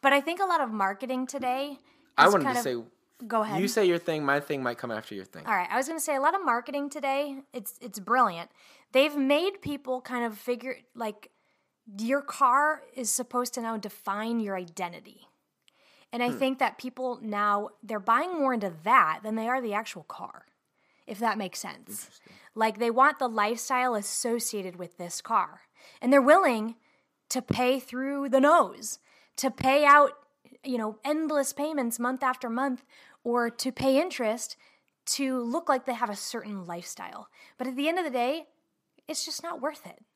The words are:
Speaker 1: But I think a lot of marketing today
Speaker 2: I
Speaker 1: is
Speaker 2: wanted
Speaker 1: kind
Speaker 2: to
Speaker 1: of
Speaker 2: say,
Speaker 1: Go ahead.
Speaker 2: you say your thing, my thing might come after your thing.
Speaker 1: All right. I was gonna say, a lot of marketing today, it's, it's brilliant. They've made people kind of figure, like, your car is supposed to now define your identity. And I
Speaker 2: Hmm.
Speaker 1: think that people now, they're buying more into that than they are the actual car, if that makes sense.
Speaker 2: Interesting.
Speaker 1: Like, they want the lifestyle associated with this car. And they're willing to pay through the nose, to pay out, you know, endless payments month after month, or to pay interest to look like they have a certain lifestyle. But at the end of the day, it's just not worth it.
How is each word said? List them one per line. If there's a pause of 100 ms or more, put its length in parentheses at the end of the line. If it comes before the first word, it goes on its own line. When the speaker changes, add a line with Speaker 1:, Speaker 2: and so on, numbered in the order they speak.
Speaker 1:
But
I
think
a
lot
of
marketing
today (380)
Speaker 2:
I
Speaker 1:
is
Speaker 2:
wanted
Speaker 1:
kind
Speaker 2:
to
Speaker 1:
of (200)
Speaker 2:
say, (360)
Speaker 1:
Go
ahead.
Speaker 2:
you
say
your
thing,
my
thing
might
come
after
your
thing.
Speaker 1:
All
right.
I
was
gonna
say,
a
lot
of
marketing
today, (140)
it's,
it's
brilliant. (420)
They've
made
people
kind
of
figure, (180)
like, (680)
your
car (120)
is
supposed
to
now
define
your
identity. (840)
And
I
Speaker 2:
Hmm.
Speaker 1:
think
that
people
now, (120)
they're
buying
more
into (100)
that
than
they
are
the
actual
car, (600)
if
that
makes
sense.
Speaker 2:
Interesting. (220)
Speaker 1:
Like,
they
want
the
lifestyle
associated
with
this
car. (380)
And
they're
willing (560)
to
pay
through
the
nose, (380)
to
pay
out, (520)
you
know,
endless
payments
month
after
month, (400)
or
to
pay
interest (500)
to
look
like
they
have
a
certain
lifestyle. (280)
But
at
the
end
of
the
day, (600)
it's
just
not
worth
it. (120)